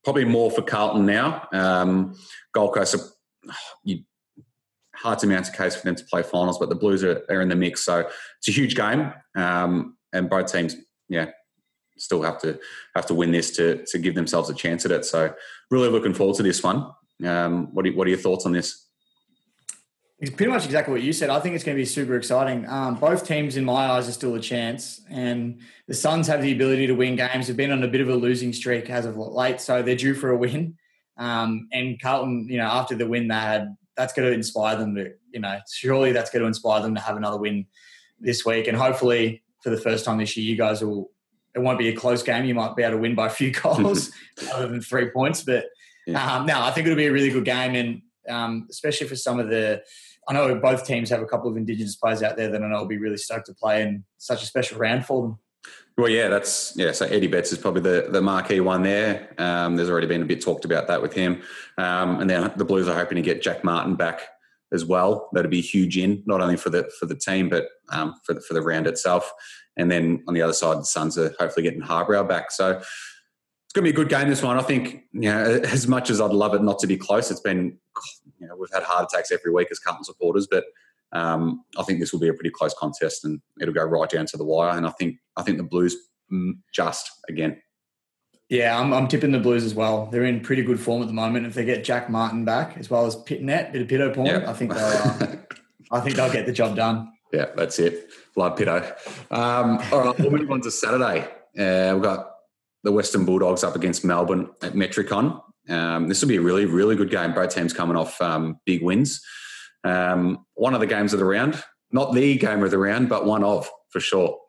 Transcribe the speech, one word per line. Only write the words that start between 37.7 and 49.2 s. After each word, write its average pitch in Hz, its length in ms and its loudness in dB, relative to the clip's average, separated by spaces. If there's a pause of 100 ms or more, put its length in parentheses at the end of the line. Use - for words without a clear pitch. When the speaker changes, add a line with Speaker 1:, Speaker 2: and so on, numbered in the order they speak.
Speaker 2:
this 117 260 -2
week. 113 220 2
And 110 80 0
hopefully, 120 640 2 (200)
for 123 80 -4
the 110 60 0
first 110 280 -2
time 110 140 0
this 107 180 -4
year, 110 120 -4
you 113 80 0
guys 107 260 0
will, 104 280 -4 (440)
it 127 60 -4
won't 127 180 2
be 113 100 2
a 113 80 -2
close 123 260 0
game. 123 220 -2
You 127 100 0
might 113 220 -2
be 120 60 0
able 113 140 2
to - 60 0
win 117 120 0
by 113 120 0
a 110 40 -2
few 131 200 0
<laughs> - 120 -6
goals 160 480 2 (220)
Speaker 1:
<laughs> - 200 -10
Speaker 2:
other 127 160 -4
than 120 120 -6
three 123 300 -2
points. 135 320 0
But, 123 240 0 (400)
Speaker 1:
Yeah. 131 300 0
Speaker 2:
um, 139 100 -2
no, 139 160 2
I 127 80 2
think 160 160 -2
it'll 160 100 4
be 147 100 2
a 139 60 2
really 139 180 4
good 127 140 0
game, 127 300 0
and, 120 260 -2 (280)
um, 113 420 -6
especially 147 380 -4
for 131 80 -8
some 123 220 -2